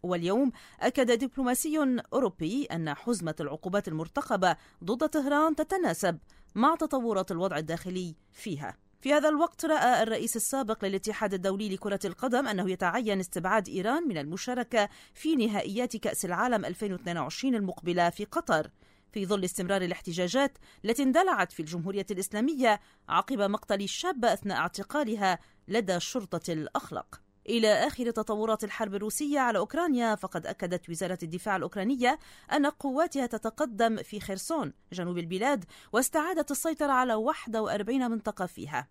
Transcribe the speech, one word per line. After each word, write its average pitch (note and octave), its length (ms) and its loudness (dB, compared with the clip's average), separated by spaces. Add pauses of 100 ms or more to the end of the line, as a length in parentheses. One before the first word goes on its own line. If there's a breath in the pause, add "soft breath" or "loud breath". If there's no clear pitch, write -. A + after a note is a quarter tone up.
واليوم F3+ 500 2 (280 loud breath)
أكد A#3+ 380 4
دبلوماسي C4 800 0 (120)
أوروبي A3+ 520 0
أن D#3+ 300 -4
حزمة E3+ 460 -4
العقوبات F3+ 480 -4
المرتقبة F3 680 0 (280 soft breath)
ضد B3+ 240 0
طهران D4 480 2
تتناسب A#3+ 640 0 (360 soft breath)
مع C4+ 200 4
تطورات A#3 560 0
الوضع F3 280 0
الداخلي E3+ 560 -4 (180)
فيها. C#3+ 440 -8 (240)
في C4 120 0
هذا D4+ 160 4
الوقت، D#4 360 2
رأى B3+ 380 4
الرئيس A3 340 0
السابق A3 480 -2
للاتحاد G3 500 -2
الدولي G3 340 -2
لكرة G3 360 -4
القدم B3 440 0
أنه F#3+ 220 0
يتعين F#3+ 500 0
استبعاد F#3 480 0
إيران C4 400 0
من F3+ 100 -2
المشاركة G#3 680 0 (260 loud breath)
في D#4+ 220 0
نهائيات A3 600 0
كأس - 280 -4
العالم G3+ 400 0
ألفين F#3 280 -4
واثنين F3 260 -6
وعشرين G3 360 -2
المقبلة F3 560 2
في G#3 140 -8
قطر، D#3+ 460 0 (420 soft breath)
في G3 140 -2
ظل G3 180 0
استمرار F#3 380 -2
الاحتجاجات F3+ 760 0 (260 loud breath)
التي A#3 180 0
اندلعت C4 500 4
في - 80 -12
الجمهورية F3 500 -4
الإسلامية A3 680 2 (280 soft breath)
عقب G3+ 320 0
مقتل G3+ 420 0
الشابة B3 500 0
أثناء G3 260 -2
اعتقالها G3+ 800 0 (300 soft breath)
لدى F#3+ 320 0
شرطة E3+ 520 -4
الأخلاق. - 680 -6 (280)
إلى A3+ 200 4
آخر A#3+ 420 4
تطورات A3 540 0
الحرب G3+ 300 -4
الروسية C#4 440 -2
على A#3+ 200 2
أوكرانيا، A#3+ 560 2
فقد F#3 320 -6
أكدت F3 440 -4
وزارة F3 320 -4
الدفاع F3+ 340 -2
الأوكرانية A#3+ 640 0 (340 loud breath)
أن C#4+ 140 4
قواتها C#4+ 600 0
تتقدم A3+ 720 0
في - 240 -8
خيرسون G3 520 -4 (200)
جنوب F3 260 -4
البلاد، F#3 460 0 (280 loud breath)
واستعادت D4+ 580 0
السيطرة D4+ 420 0
على B3+ 220 4
واحد A3+ 420 -2
وأربعين A3 540 0
منطقة G#3 360 -4
فيها. D3 440 -6